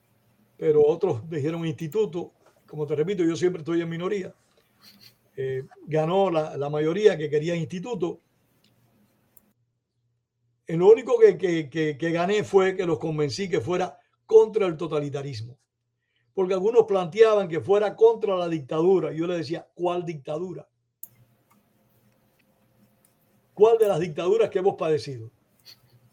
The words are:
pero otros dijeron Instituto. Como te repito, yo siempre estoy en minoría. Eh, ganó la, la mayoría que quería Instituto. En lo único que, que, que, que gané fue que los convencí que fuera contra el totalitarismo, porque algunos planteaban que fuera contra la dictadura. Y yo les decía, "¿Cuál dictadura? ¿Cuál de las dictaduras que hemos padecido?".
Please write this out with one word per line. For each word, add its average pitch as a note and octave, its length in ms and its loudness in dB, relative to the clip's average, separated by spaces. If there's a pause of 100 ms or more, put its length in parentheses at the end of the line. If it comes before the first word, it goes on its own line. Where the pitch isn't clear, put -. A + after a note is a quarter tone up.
(580)
pero D3+ 260 4
otros D#3+ 460 0
dijeron E3 380 -4
Instituto. E3 680 -6 (320)
Como D3+ 220 -10
te D3+ 80 -4
repito, F3 280 -2
yo E3 120 0
siempre F3+ 260 -2
estoy E3+ 200 -2
en E3 80 -6
minoría. F3+ 440 -6 (1000)
Eh, C3 320 -8 (180)
ganó E3+ 460 0
la, D#3 260 -4
la C#3 100 -6
mayoría E3 480 2
que D3+ 140 -6
quería D3+ 260 -2
Instituto. F3 680 -6 (2500)
En E3 100 -2
lo F#3 100 8
único A#3+ 280 6
que, G#3 200 6
que, E3 320 -2
que, D3+ 280 -2
que E3 140 -4
gané F3+ 320 0
fue F#3+ 320 2
que F#3 100 -4
los E3 140 -2
convencí D3+ 480 -4
que E3+ 140 -2
fuera E3 360 -4 (280)
contra G#3+ 400 4
el E3+ 100 -2
totalitarismo, C#3+ 840 -8 (760)
porque F#3+ 220 -2
algunos A3 280 4
planteaban G3+ 640 2
que D#3+ 140 -6
fuera G3 340 0
contra G#3+ 400 4
la F3 140 -2
dictadura. D#3+ 640 0
Y D#3 60 -6
yo E3+ 80 -2
les F3+ 100 -4
decía, D#3+ 360 -8
"¿Cuál F3 320 -4
dictadura? D#3+ 600 -10 (2750)
¿Cuál A3+ 240 6
de A3 100 4
las F#3+ 140 0
dictaduras F3+ 480 0
que F#3+ 100 -4
hemos F#3 160 0
padecido?". C#3 560 -6 (800)